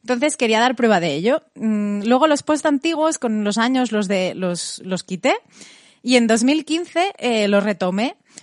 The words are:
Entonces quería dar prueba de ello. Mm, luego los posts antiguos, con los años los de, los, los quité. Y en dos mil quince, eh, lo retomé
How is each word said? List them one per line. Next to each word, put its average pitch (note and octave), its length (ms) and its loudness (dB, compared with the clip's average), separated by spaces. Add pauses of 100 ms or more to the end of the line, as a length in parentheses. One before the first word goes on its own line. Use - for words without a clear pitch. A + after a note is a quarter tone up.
Entonces B3+ 340 -2
quería A3 240 2
dar B3 160 2
prueba A3 240 4
de D#3+ 140 -2
ello. A3 280 0 (120)
Mm, G#3 500 -4
luego B3+ 220 4
los D4 160 2
posts D4+ 240 -2
antiguos, D#4 500 0
con G#3+ 280 -2
los G3+ 120 0
años B3 360 0
los G#3 160 -2
de, F#3 260 -2
los, F3 500 -6
los F#3 200 -6
quité. F#3 320 -2 (640)
Y B3 140 2
en A#3+ 100 4
dos A3+ 180 2
mil C#4+ 200 2
quince, E4+ 540 -2
eh, A3 300 0
lo G3+ 120 4
retomé G3+ 560 -2 (260)